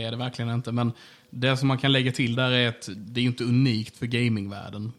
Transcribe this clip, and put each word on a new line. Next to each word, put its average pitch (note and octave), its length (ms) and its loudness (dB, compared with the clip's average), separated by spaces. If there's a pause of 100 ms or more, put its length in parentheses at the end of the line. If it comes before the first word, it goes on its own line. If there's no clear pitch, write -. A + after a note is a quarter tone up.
är A2+ 80 -4
det A#2 60 -8
verkligen B2 360 -4
inte, A#2+ 180 -2
men A#2+ 200 2 (380)
det B2+ 280 0
som C3+ 100 2
man C3 100 2
kan C#3 140 2
lägga C3 200 2
till A#2+ 240 0
där B2+ 160 2
är B2 180 4
att A2+ 260 -8
det A2 260 -6
är B2 40 2
inte B2 180 0
unikt A#2+ 540 2
för - 80 -6
gamingvärlden. G#2 920 -2